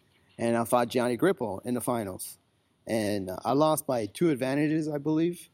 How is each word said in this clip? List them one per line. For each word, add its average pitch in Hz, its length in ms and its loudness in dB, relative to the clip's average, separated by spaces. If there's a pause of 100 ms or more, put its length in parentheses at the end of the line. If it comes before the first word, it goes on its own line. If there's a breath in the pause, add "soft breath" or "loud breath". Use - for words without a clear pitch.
(380 soft breath)
and 117 200 2
I 117 80 2
fought 120 240 2
Gianni 123 280 0
Grippo 113 480 0
in 123 100 -2
the 120 60 -4
finals. 110 580 -6 (480)
And 101 440 0 (140)
I 120 80 2
lost 151 340 2
by 117 200 -2
two 170 240 0
advantages, 147 580 0
I 147 100 -4
believe. 160 540 -2